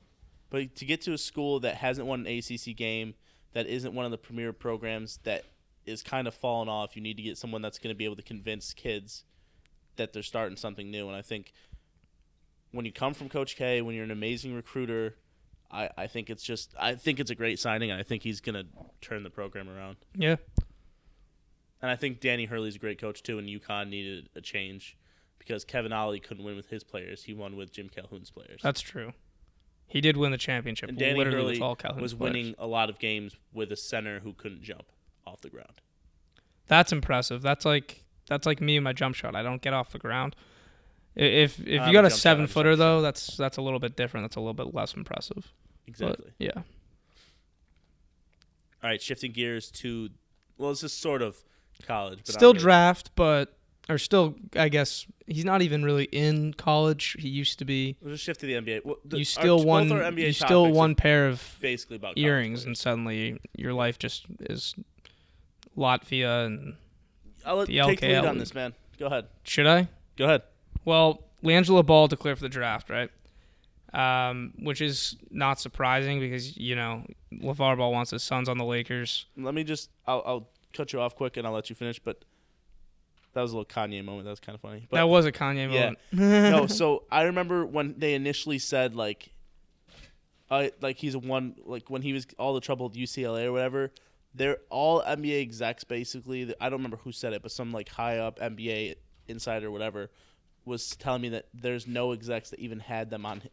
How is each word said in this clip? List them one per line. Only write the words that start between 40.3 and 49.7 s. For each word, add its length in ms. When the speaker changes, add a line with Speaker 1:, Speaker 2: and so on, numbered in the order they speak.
Speaker 2:
I-, 60
if, 360
if 80
Speaker 1:
I 40
Speaker 2:
you 100
Speaker 1:
have 60
Speaker 2:
got 0
Speaker 1:
a 40
Speaker 2:
a 20
Speaker 1:
jump 20
shot, 100
I 60
just 120
Speaker 2:
seven-footer, 480
Speaker 1:
don't 80
Speaker 2:
though, 200
Speaker 1:
shoot. 40
Speaker 2:
that's, 340
that's 200
a 60
little 180
bit 160
different. 280
That's 120
a 40
little 140
bit 200
less 200
impressive. 540
But, 20
Speaker 1:
Exactly. 500
Speaker 2:
yeah. 240
Speaker 1:
All 80
right, 100
shifting 320
gears 400